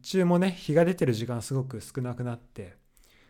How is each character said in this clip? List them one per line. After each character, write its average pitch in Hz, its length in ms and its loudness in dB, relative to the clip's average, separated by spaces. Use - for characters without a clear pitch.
中 190 240 0
も 175 140 6
ね、 185 140 2
日 170 200 -6
が 165 140 6
出 180 80 2
て 175 100 0
る 131 80 2
時 117 140 -4
間 120 160 -6
す - 100 -8
ご 131 120 -2
く 120 180 -10
少 - 180 -10
な 123 140 -6
く 123 100 -6
な 120 120 -6
っ - 20 -20
て、 - 380 -16